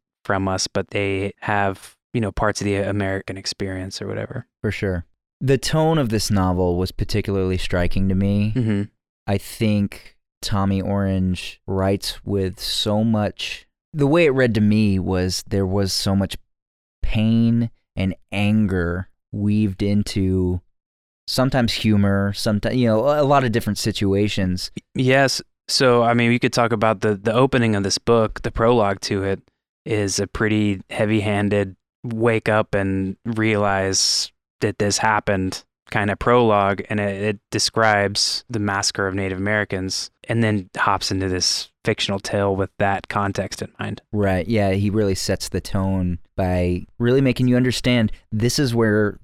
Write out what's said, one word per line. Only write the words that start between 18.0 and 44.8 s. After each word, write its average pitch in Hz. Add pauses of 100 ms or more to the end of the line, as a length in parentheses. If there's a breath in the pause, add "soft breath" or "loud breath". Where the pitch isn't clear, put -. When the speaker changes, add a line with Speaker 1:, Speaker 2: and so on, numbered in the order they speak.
Speaker 2:
anger 95 (220)
weaved 104
into 95 (680)
sometimes 127
humor, 101
sometimes, 107
you 123
know, 110 (200)
a -
lot 139
of 120
different 107
situations. 98 (240)
Speaker 1:
Yes. 135 (260)
So, 120
I 117
mean, 117
we 120
could 123
talk 117
about 110
the, 107
the 104
opening 120
of 98
this 98
book. 113
The 117
prologue 113
to 98
it 98 (440)
is 104
a 98
pretty 104 (100)
heavy-handed 104 (260)
wake 113
up 107
and 95
realize 101 (280)
that 104
this 101
happened 101 (260)
kind 104
of 95
prologue, 104
and 104
it, 101
it 104 (120)
describes 104
the 113
massacre 101
of 92
Native 95
Americans 98 (180)
and 117
then 104
hops -
into 95
this - (160)
fictional 104
tale 101
with 95
that 98
context 98
in 104
mind. 107 (120)
Speaker 2:
Right. 95
Yeah, 101
he 101